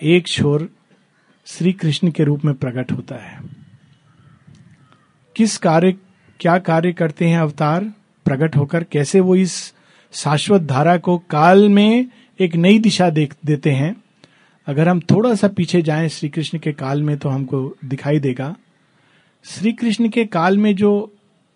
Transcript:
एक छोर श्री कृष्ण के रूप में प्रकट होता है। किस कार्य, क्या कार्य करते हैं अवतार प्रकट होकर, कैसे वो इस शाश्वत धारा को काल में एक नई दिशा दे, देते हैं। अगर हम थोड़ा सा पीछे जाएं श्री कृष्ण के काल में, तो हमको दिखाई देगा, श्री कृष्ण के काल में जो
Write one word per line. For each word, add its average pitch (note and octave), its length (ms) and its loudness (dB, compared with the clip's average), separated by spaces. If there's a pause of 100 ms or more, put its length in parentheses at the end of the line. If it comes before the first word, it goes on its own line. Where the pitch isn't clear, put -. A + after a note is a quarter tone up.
एक E3 240 2
छोर D3 440 -2 (760)
श्री F3+ 280 -2
कृष्ण E3 380 -2
के D#3 120 0
रूप D3 220 -2
में C#3+ 100 0
प्रकट B2+ 360 -8
होता - 240 -10
है। - 260 -18 (1900)
किस G#3+ 220 0
कार्य, F3 340 2 (480)
क्या F3 200 2
कार्य E3+ 340 0
करते E3 340 -2
हैं E3 120 2
अवतार D#3 440 -2 (420)
प्रकट D#3 300 0
होकर, D3 280 -2
कैसे D3 360 0
वो F#3 160 4
इस - 380 -2 (400)
शाश्वत D3+ 480 0
धारा D3+ 360 2
को F3 200 0
काल F3+ 520 4
में G#3+ 380 4 (320)
एक F3 160 0
नई F#3+ 240 6
दिशा F#3 300 2
दे, D3+ 200 0 (160)
देते D3 260 0
हैं। C#3+ 320 -2 (640)
अगर D3 220 0
हम F3+ 100 2
थोड़ा A3 360 2
सा G3+ 120 0
पीछे F3+ 340 0
जाएं D#3 260 0
श्री D3+ 220 -6
कृष्ण D#3 300 -6
के D3+ 140 -4
काल D3 300 -4
में, D3 140 -2
तो D3 120 -4
हमको C3+ 560 -4
दिखाई C#3+ 340 -2
देगा, C3 360 -4 (880)
श्री G#3+ 300 -4
कृष्ण A#3 360 -2
के A3+ 160 0
काल F#3 320 0
में G#3 180 2
जो G#3 380 0 (420)